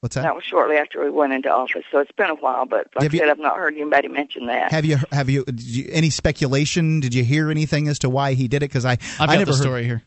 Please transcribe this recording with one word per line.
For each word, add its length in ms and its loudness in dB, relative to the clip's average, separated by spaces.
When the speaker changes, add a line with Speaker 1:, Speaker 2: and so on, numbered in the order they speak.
Speaker 1:
What's 160 -6
that? 60 -2
Speaker 2:
That 120 0
was 100 -10
shortly 320 2
after 260 -2
we 80 0
went 220 2
into 180 -2
office, 400 0
so 80 2
it's 140 0
been 180 0
a 60 -2
while. 300 -2
But 280 -2
like 100 2
Speaker 1:
Have 80 0
Speaker 2:
I 20 -2
Speaker 1:
you, 60 0
Speaker 2:
said, 100 4
I've 80 2
not 180 0
heard 180 -2
anybody 340 0
mention 380 -6
that. 240 -2
Speaker 1:
have 140 0
you, 140 2
have 200 0
you, 160 0
did 160 -6
you, 280 -6
any 200 2
speculation? 880 0
Did 140 -2
you 100 2
hear 260 2
anything 380 0
as 120 -2
to 100 0
why 240 0
he 140 0
did 140 0
it? 60 -2
'Cause 160 -2
I, 80 2
Speaker 3:
I've 80 0
Speaker 1:
I 60 6
Speaker 3:
got 120 6
Speaker 1:
never 80 4
Speaker 3:
the 100 2
Speaker 1:
heard 60 2
Speaker 3:
story 220 0
here. 220 -2